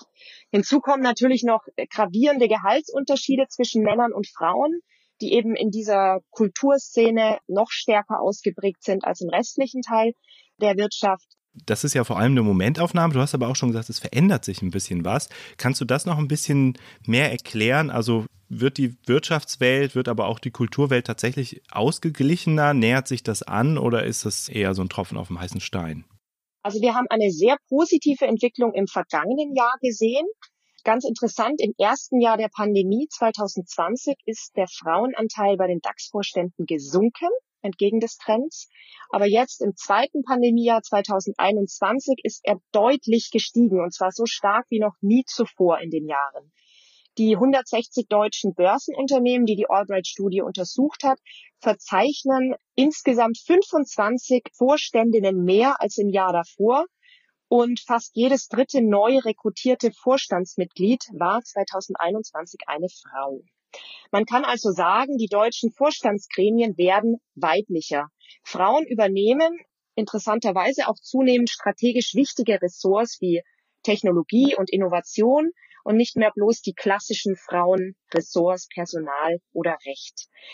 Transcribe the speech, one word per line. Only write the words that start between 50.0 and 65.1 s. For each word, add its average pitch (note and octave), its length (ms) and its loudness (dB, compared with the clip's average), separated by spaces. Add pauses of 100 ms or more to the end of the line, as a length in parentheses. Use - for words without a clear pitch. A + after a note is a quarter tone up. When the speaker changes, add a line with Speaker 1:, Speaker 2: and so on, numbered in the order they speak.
Speaker 1:
untersucht G3 640 -4
hat, C4+ 160 0 (400)
verzeichnen C4 960 0 (200)
insgesamt A#3+ 600 2
fünfundzwanzig C4 1080 0 (140)
Vorständinnen A3+ 840 2
mehr A3 360 4
als - 180 -4
im G3+ 120 0
Jahr F#3+ 220 2
davor. G#3+ 540 0 (640)
Und A#3+ 320 2
fast - 340 -4
jedes B3+ 320 2
dritte C4 340 0
neu A3 360 4
rekrutierte A#3 720 0
Vorstandsmitglied G3 1200 -2
war F#3 300 0
zweitausendeinundzwanzig F#3+ 1300 -6
eine D#3 200 -6
Frau. C3+ 540 -10 (680)
Man G#3 160 0
kann C4 200 0
also A#3 260 -2
sagen, G#3 460 0